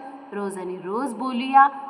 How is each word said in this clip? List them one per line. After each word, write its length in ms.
रोज 240
आणि 200
रोज 360
बोलूया 540